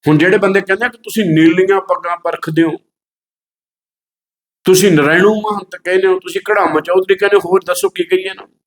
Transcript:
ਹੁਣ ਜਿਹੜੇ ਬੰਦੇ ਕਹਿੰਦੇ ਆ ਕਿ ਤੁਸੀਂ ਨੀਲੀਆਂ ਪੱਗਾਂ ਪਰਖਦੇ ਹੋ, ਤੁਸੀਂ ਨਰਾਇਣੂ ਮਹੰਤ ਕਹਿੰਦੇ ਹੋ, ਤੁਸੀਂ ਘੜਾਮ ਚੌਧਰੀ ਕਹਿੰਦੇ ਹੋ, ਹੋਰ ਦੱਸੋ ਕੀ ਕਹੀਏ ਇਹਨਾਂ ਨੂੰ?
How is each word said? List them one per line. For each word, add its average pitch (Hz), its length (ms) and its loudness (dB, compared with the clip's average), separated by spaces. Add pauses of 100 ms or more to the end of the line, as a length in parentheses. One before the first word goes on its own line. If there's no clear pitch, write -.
ਹੁਣ 151 100 4
ਜਿਹੜੇ 185 200 2
ਬੰਦੇ 196 220 2
ਕਹਿੰਦੇ 196 260 -4
ਆ - 20 -6
ਕਿ 240 100 -12
ਤੁਸੀਂ 214 260 -6
ਨੀਲੀਆਂ 175 560 2
ਪੱਗਾਂ 175 360 -6
ਪਰਖਦੇ 165 460 -4
ਹੋ, 160 140 -2 (1900)
ਤੁਸੀਂ 185 280 4
ਨਰਾਇਣੂ 165 420 2
ਮਹੰਤ 208 420 -8
ਕਹਿੰਦੇ 185 300 -2
ਹੋ, 185 120 0
ਤੁਸੀਂ 190 220 -8 (100)
ਘੜਾਮ 170 300 0
ਚੌਧਰੀ 185 360 0
ਕਹਿੰਦੇ 202 200 0
ਹੋ, 196 40 4
ਹੋਰ 180 240 -2
ਦੱਸੋ 180 240 -4
ਕੀ 180 160 -6
ਕਹੀਏ 190 260 -2
ਇਹਨਾਂ 196 160 -18
ਨੂੰ? - 200 -20